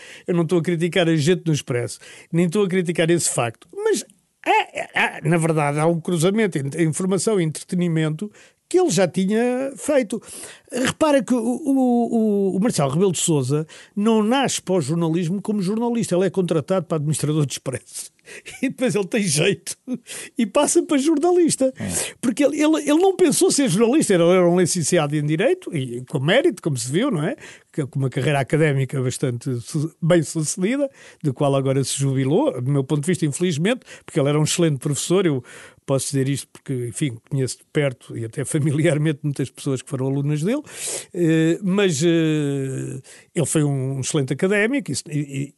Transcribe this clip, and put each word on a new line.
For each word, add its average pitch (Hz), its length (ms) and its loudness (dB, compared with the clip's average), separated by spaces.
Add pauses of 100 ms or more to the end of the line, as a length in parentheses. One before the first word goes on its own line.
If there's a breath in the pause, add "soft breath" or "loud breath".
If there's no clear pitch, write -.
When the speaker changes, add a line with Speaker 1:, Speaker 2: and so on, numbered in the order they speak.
(260 loud breath)
Speaker 1:
eu 185 80 0
não 170 80 2
estou 170 160 2
a 165 40 0
criticar 170 460 0
a 165 80 4
gente 175 300 2
no 160 60 2
Expresso, 120 460 -4 (340 loud breath)
nem 175 140 2
estou 202 180 2
a 190 40 0
criticar 175 420 0
esse 170 180 2
facto, 117 460 -4
mas 403 300 -2 (420)
é, 403 340 0
é, - 140 -10
é, 202 340 -2
na 170 100 4
verdade 160 400 0
há 156 80 2
um 170 120 2
cruzamento 180 600 0
entre 139 260 -4
informação 190 560 0
e 170 40 2
entretenimento 160 840 -2 (380 soft breath)
que 349 100 2
ele 370 120 4
já 185 180 2
tinha 247 680 -2
feito. 254 440 -2 (520 loud breath)
Repara 277 500 2
que 190 120 -2
o, 254 40 4
o, 233 1120 2
o, 190 40 -2
o 190 40 0
Marcelo 160 300 2
Rebelo 180 220 2
de - 80 -4
Sousa 147 460 0 (280 loud breath)
não 220 280 2
nasce 240 380 0
para 185 140 -2
o 190 60 2
jornalismo 165 600 0
como 208 220 -2
jornalista, 220 540 -2
ele 185 100 2
é 175 40 0
contratado 175 560 0
para 170 100 -2
administrador 151 500 0
de 127 80 -6
Expresso. - 580 -10 (120)
<laughs> - 380 -18
E 262 80 0
depois 220 240 -2
ele 202 120 0
tem 208 160 -2
jeito 170 540 -2 (640 loud breath)
e 233 80 2
passa - 360 2
para 330 140 0
jornalista. 294 840 2
Speaker 2:
É. - 440 -6
Speaker 1:
Porque 240 200 0
ele, 294 160 2
ele, 302 220 4
ele 294 180 2
não 381 160 4
pensou 359 360 4
ser 277 180 2
jornalista, 226 460 4
ele 170 80 6
era 175 260 6
um 175 100 4
licenciado 165 560 2
em 151 120 0
Direito, 214 500 0
e 123 300 -6
com - 140 -4
mérito, 220 420 2
como 156 120 -2
se 120 160 -6
viu, 214 200 0
não 160 120 -2
é? 220 140 -4 (340 loud breath)
Que, 151 160 -4
com 139 120 -8
uma 135 100 0
carreira 139 320 0
académica 139 600 0
bastante 123 580 -4
su-, 156 400 -4
bem 165 220 2
sucedida, 196 640 -2 (340 loud breath)
do 143 120 -2
qual 139 200 0
agora 135 300 0
se - 160 -6
jubilou, 139 640 0
do 127 100 -2
meu 139 100 2
ponto 147 200 -2
de 139 60 -8
vista, 170 180 0
infelizmente, 175 540 -2 (260 loud breath)
porque - 120 -6
ele 147 120 2
era 151 100 2
um 156 40 2
excelente 156 340 0
professor, 170 480 -2
eu 139 180 -2 (400 loud breath)
posso 135 220 -2
dizer 135 200 -2
isto 139 240 -4
porque, 123 380 -8
enfim, 117 300 -6 (100)
conheço 135 300 -4
de - 120 -20
perto 135 460 -4
e 117 80 -8
até 113 180 -8
familiarmente 151 800 0
muitas 143 280 -4
pessoas 131 320 -6
que - 80 -18
foram 131 160 -4
alunas 143 360 -2
dele, 247 200 -2 (500 loud breath)
eh, 165 500 2
mas, 185 400 0
eh, 139 960 0 (340 loud breath)
ele 170 100 0
foi 156 180 0
um 135 380 -2
excelente 135 320 -2
académico, 202 580 0
isso, 135 200 -6
e, 143 480 -6